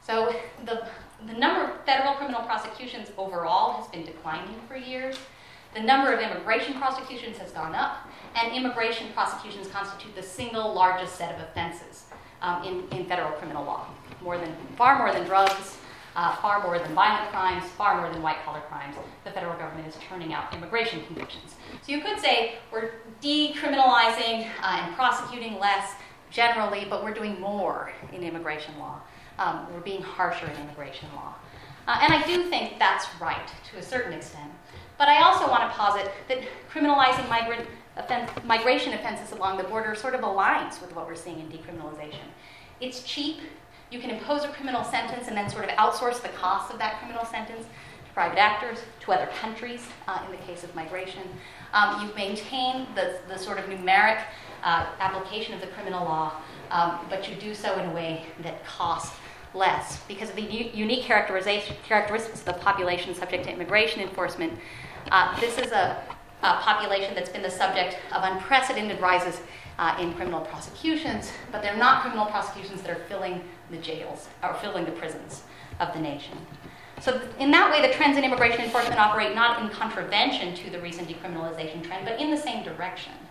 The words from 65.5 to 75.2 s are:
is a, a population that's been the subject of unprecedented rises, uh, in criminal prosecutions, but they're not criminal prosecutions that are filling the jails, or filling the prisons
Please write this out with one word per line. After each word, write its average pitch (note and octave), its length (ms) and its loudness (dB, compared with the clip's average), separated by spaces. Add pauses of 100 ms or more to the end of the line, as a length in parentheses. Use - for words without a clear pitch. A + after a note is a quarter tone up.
is A#3 140 -2
a, F#3 280 4 (440)
a F#3 140 8
population G3 580 2
that's - 140 -2
been G#3 120 -8
the F#3 80 -2
subject F#3+ 480 2 (160)
of F#3 100 2
unprecedented G#3 800 2
rises, F3+ 400 4 (380)
uh, E3 180 2
in F3 160 -2
criminal E3+ 280 -4
prosecutions, D4+ 880 -4 (220)
but G#3+ 100 -6
they're G#3 140 -2
not B3 240 8
criminal A3+ 240 0
prosecutions G3 560 -4
that E3+ 100 -6
are E3 140 -4
filling F#3 360 -4 (300)
the E3 60 -10
jails, - 500 -8 (160)
or F3 120 -2
filling F#3 280 -4
the E3 80 -4
prisons - 520 -10 (360)